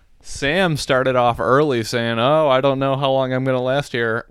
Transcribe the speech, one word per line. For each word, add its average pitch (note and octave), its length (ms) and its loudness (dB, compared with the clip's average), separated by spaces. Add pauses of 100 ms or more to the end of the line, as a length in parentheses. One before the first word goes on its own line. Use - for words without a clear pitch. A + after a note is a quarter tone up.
(220)
Sam D#3+ 560 -2
started C3 380 0
off A#2+ 220 2
early B2 460 2
saying, A#2 340 -2
"Oh, D3 300 2
I C3 140 2
don't C#3 160 2
know C3+ 180 0
how C3+ 160 -2
long C3+ 220 0
I'm C3 100 -2
gonna C3 160 0
last C3 320 -2
here," A#2 380 -2